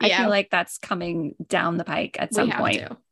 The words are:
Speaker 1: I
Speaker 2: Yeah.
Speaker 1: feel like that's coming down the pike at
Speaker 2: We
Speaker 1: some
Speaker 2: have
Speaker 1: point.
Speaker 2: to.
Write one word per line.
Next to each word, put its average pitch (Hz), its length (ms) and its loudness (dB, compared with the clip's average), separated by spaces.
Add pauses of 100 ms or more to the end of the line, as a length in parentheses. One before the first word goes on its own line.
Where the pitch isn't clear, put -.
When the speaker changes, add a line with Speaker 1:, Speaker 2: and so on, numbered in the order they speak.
Speaker 1:
I - 80 4
Speaker 2:
Yeah. 185 140 4
Speaker 1:
feel 214 60 2
like 202 220 2
that's 175 280 0
coming 170 580 -4 (120)
down 170 280 2
the 175 80 -2
pike - 340 -4
at - 140 -2
Speaker 2:
We - 20 -4
Speaker 1:
some 208 160 2
Speaker 2:
have - 100 -2
Speaker 1:
point. - 180 2
Speaker 2:
to. - 180 -10 (160)